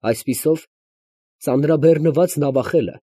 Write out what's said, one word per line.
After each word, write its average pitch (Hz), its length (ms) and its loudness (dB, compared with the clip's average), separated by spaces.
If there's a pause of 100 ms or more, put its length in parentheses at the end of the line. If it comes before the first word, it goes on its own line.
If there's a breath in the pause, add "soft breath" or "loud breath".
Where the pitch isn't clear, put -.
Այսպիսով, 127 600 -2 (760)
ծանրաբեռնված 156 920 2
նավախելը 135 600 -2 (120)